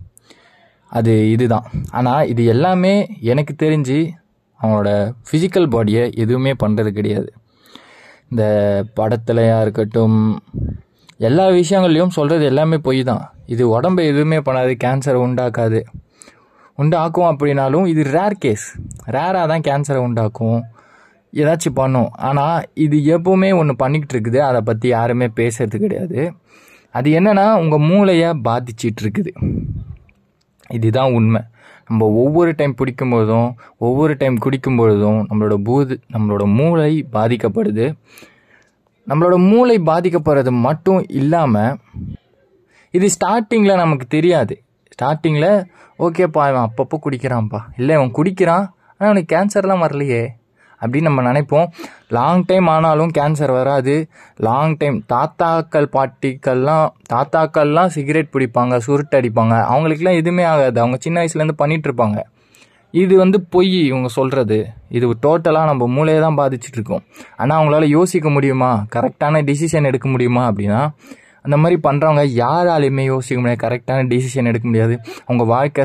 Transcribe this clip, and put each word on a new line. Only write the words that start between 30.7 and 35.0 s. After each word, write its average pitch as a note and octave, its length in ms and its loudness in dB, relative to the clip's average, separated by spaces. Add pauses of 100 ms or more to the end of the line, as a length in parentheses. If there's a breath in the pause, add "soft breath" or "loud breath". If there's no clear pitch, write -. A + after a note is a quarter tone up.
உண்மை. A2+ 280 2 (480 soft breath)
நம்ம A2 180 2
ஒவ்வொரு D3 500 2
டைம் C#3+ 180 -2
பிடிக்கும் B2+ 360 -4
பொழுதும், A#2 460 0 (220 loud breath)
ஒவ்வொரு C#3 400 0
டைம் C3 200 0
குடிக்கும் C3 380 -2
பொழுதும் G#2+ 540 2